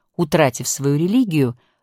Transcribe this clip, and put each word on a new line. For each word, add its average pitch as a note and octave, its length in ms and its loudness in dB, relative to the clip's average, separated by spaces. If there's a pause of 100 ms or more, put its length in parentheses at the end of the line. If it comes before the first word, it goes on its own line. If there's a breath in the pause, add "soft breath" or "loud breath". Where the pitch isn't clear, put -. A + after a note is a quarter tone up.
(160)
утратив D#3 520 0
свою C#3+ 280 -2
религию, E3 600 0 (240)